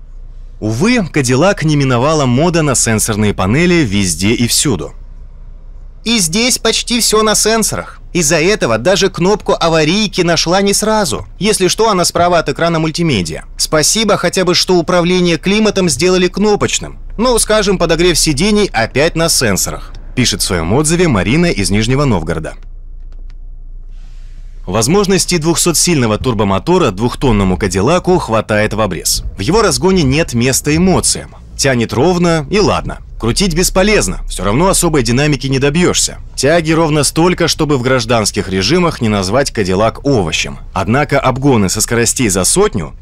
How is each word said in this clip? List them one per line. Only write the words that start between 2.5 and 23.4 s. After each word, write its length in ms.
на 120
сенсорные 580
панели 520
везде 480
и 160
всюду. 440
«И 160
здесь 400
почти 400
все 240
на 140
сенсорах. 640
Из-за 280
этого 360
даже 320
кнопку 500
аварийки 640
нашла 400
не 120
сразу. 520
Если 300
что, 220
она 140
справа 340
от 100
экрана 320
мультимедиа. 640
Спасибо 600
хотя 280
бы, 100
что 220
управление 600
климатом 520
сделали 380
кнопочным. 720
Ну, 200
скажем, 380
подогрев 420
сидений 540
опять 420
на 140
сенсорах», 640
пишет 240
в 40
своем 280
отзыве 340
Марина 400
из 240
Нижнего 360
Новгорода. 480